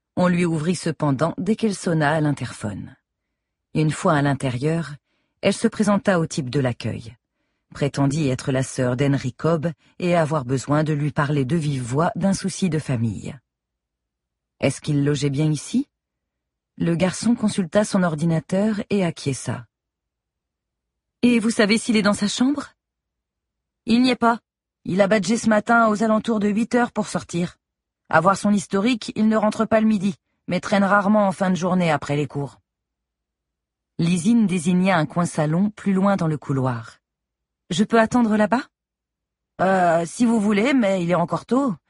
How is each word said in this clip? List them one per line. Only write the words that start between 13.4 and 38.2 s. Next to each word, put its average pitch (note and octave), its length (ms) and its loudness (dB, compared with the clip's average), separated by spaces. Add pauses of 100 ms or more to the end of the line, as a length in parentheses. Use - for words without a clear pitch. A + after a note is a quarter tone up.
Est-ce C3+ 200 -2
qu'il C#3+ 240 0
logeait C#3+ 260 0
bien D3+ 200 0
ici ?» A#3 380 -2 (880)
Le E3+ 180 -2
garçon F#3 400 0
consulta G#3 500 0
son F#3+ 200 0
ordinateur E3 720 0 (140)
et G3 140 0
acquiesça. B2 600 -6 (1600)
Et A#3+ 180 4
vous G#3+ 100 0
savez G#3+ 260 2
s'il A3 200 0
est A3 60 4
dans G3+ 120 2
sa G#3 140 -2
chambre ? C#4 460 -2 (1120)
Il A#3 160 4
n'y B3+ 80 4
est B3 60 2
pas. A#3 220 2 (460)
Il F3+ 160 0
a G3 80 4
badgé G#3 280 2
ce A3 120 -2
matin A3+ 400 4
aux G#3 160 0
alentours A3 340 0
de G#3 100 0
huit G#3+ 280 0
heures A#3+ 160 0
pour - 160 -6
sortir. - 500 -6 (500)
À D#3+ 120 4
voir F#3 160 4
son G#3 160 0
historique, G#3 640 -2
il G#3+ 120 2
ne A3 80 2
rentre G#3+ 280 0
pas A3 160 2
le A3 80 2
midi, G3+ 260 0 (320)
mais F3 140 -2
traîne G3+ 240 2
rarement G3+ 420 4
en F#3+ 60 0
fin F#3 180 -2
de F#3 60 0
journée F3 340 0
après C#3+ 260 -2
les D3 120 -2
cours. C#3+ 320 -10 (1400)
Lizine F3+ 480 2
désigna F3+ 500 2
un D3+ 80 2
coin F3 180 -2
salon E3+ 460 0
plus - 220 -4
loin G3 240 2
dans F3 100 -2
le D#3 100 0
couloir. C3 640 -4 (720)
Je F#3 140 0
peux A#3 160 4
attendre A3 360 2